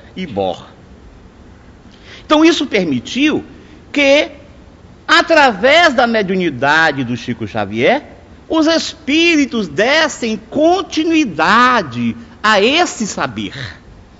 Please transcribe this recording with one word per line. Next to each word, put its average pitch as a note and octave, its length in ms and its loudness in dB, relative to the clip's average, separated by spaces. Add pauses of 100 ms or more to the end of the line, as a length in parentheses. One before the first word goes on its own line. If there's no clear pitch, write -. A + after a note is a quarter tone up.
(180)
e F#3 80 -8
Bohr. G2 420 -6 (1600)
Então, D#4 200 4
isso D#4 220 2
permitiu F#3 760 -2 (480)
que, C#4+ 380 2 (800)
através D4 880 4
da B3 100 2
mediunidade D#3+ 960 0
do A#2+ 140 -4
Chico A#2 300 -8
Xavier, A2+ 560 -2 (440)
os D#4+ 200 0
espíritos D4 1000 0
dessem A#3 720 -2 (120)
continuidade B3 1700 0 (260)
a G#3 200 2
esse B3 460 0
saber, A2 460 -8 (680)